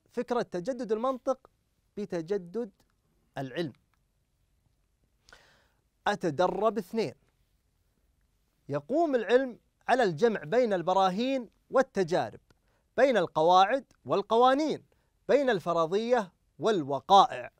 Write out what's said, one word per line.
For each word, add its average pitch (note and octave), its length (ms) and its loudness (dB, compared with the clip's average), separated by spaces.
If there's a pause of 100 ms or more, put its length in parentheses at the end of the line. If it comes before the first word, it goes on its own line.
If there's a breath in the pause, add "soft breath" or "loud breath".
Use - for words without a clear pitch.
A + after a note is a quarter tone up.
(100)
فكرة A#3 320 -4
تجدد G#3+ 500 -6
المنطق B3+ 580 -4 (460)
بتجدد F#3+ 760 -8 (680)
العلم. C#3 340 -8 (2250 soft breath)
أتدرب F#3+ 720 -2
اثنين، F#3+ 360 -6 (1500)
يقوم C4 460 -2
العلم A#3+ 440 0 (300)
على B3 140 4
الجمع F#3+ 420 0
بين A3 280 0
البراهين F#3+ 760 0 (200)
والتجارب، E3+ 680 -2 (560)
بين B3+ 200 4
القواعد F#3 680 2 (200)
والقوانين، A#3 800 0 (440)
بين B3+ 220 2
الفرضية F#3+ 840 -2 (260)
والوقائع. C#3 1000 2